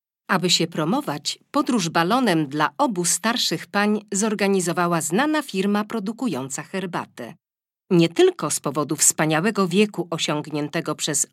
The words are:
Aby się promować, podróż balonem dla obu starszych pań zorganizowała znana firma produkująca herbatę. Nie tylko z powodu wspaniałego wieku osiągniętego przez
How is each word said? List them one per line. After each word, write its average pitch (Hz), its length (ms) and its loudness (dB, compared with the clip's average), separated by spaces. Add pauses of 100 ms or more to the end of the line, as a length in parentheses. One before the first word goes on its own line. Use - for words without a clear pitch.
(280)
Aby 180 220 2
się - 160 2
promować, 165 720 -2 (120)
podróż 247 380 0
balonem 175 580 2
dla 147 320 0
obu 208 260 0
starszych - 640 -2
pań 208 340 0 (120)
zorganizowała 185 880 0
znana 285 420 0
firma 202 420 -2
produkująca 196 800 -6
herbatę. 170 720 -10 (580)
Nie 170 160 6
tylko 330 420 2
z - 100 -4
powodu 151 360 -4
wspaniałego 170 720 2
wieku 185 420 2
osiągniętego 151 840 -4
przez - 380 -2